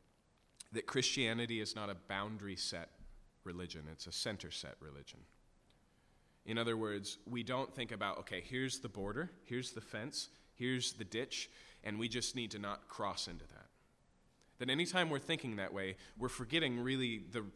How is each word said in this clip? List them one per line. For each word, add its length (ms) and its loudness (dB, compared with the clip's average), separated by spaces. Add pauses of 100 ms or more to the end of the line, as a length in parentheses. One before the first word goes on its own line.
(720)
that 160 -2
Christianity 760 4
is 140 -2
not 160 -2
a 60 -2
boundary 580 -2
set 360 -2 (540)
religion, 460 -6
it's 160 -8
a 60 -8
center 400 -2
set 260 -6
religion. 400 -12 (1300)
In 140 2
other 180 4
words, 500 0
we 160 0
don't 300 0
think 200 -4
about, 260 2
"Okay, 220 -4
here's 400 0
the 80 -4
border, 420 -2 (140)
here's 280 -2
the 80 -8
fence, 480 -4 (260)
here's 400 2
the 100 -4
ditch, 460 -2 (340)
and 140 0
we 100 2
just 260 0
need 160 0
to 80 -6
not 300 -4
cross 400 0
into 180 -8
that." 220 -16 (920)
That 120 2
anytime 400 6
we're 80 4
thinking 380 0
that 160 0
way, 240 0 (200)
we're 120 0
forgetting 500 2
really 400 2
the 260 -2 (120)